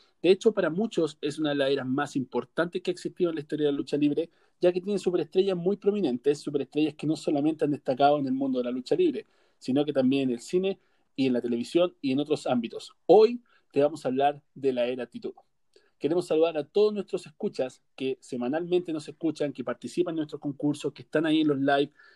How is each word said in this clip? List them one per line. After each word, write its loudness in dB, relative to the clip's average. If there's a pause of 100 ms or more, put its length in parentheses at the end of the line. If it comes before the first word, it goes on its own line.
(220)
De 6
hecho, 4
para 0
muchos -2
es -4
una 0
de 0
las 2
eras -2
más -2
importantes -4
que -4
ha -4
existido -4
en -4
la -6
historia -4
de 2
la -2
lucha -4
libre, 0 (320)
ya 4
que -4
tiene -2
superestrellas 0
muy 0
prominentes, 0
superestrellas -2
que -8
no 0
solamente 0
han 0
destacado 2
en -2
el -2
mundo -2
de -4
la -4
lucha -2
libre, 0 (320)
sino 0
que -4
también 2
en -2
el -14
cine -2 (380)
y 2
en 2
la 0
televisión 0
y -2
en 0
otros -2
ámbitos. -4 (140)
Hoy 8 (320)
te 2
vamos 0
a -2
hablar 0 (120)
de -2
la 0
era -4
Attitude. -12 (680)
Queremos 0
saludar 2
a -4
todos 2
nuestros -6
escuchas -6 (140)
que -4
semanalmente -2
nos -8
escuchan, -4
que -8
participan -4
en -6
nuestros -6
concursos, -4
que -20
están -2
ahí 2
en 2
los 2
live, 2 (260)